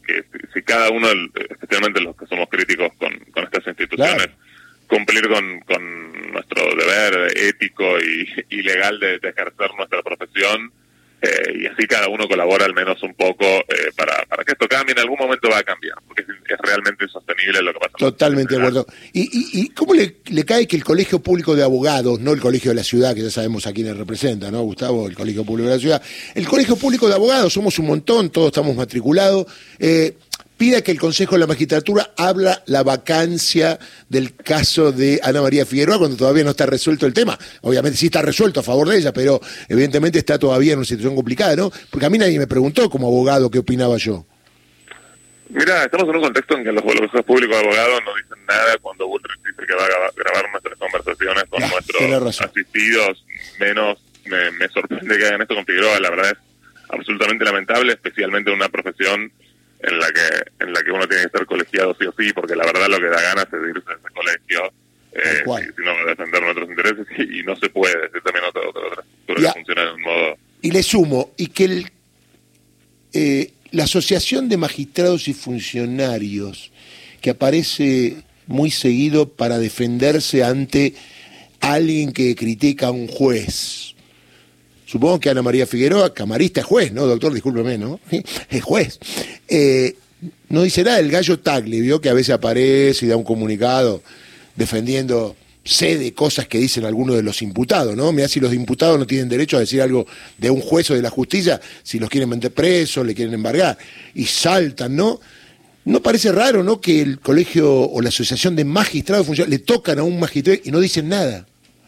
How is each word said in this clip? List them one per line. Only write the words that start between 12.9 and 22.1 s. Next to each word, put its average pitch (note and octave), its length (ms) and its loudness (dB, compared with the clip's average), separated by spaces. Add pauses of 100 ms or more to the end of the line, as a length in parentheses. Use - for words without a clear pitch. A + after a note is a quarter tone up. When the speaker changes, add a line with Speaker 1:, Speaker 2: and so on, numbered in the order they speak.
Speaker 1:
un F#2+ 100 -8
poco, F#2 320 0
eh, E2 480 0
para, D2+ 320 -2
para - 200 -6
que C#3+ 80 -2
esto A#2 160 -2
cambie. C3 240 0
En B2 60 0
algún B2 200 -2
momento B2+ 300 0
va G#2+ 80 4
a G2+ 60 0
cambiar, E2 340 -8 (100)
porque - 140 -6
es, - 80 -10
es G2 340 -6
realmente G2+ 400 0
insostenible F#2+ 580 -2
lo F2 120 -2
que E2 60 -14
pasa F2+ 200 -4
en B2+ 60 2
la C3+ 60 2
Speaker 2:
Totalmente C#3 440 0
de B2 80 0
Speaker 1:
sociedad. B2+ 240 2
Speaker 2:
acuerdo. - 240 -20
¿Y, F3+ 100 0 (380)
y, - 60 2
y - 60 -4
cómo F#4 240 0
le, G3 200 2 (120)
le D#3 180 0
cae A#3 200 2
que F3 120 0
el C3+ 80 -6
Colegio F3 340 2
Público E3 380 2
de C#3+ 60 4
Abogados, B2+ 580 2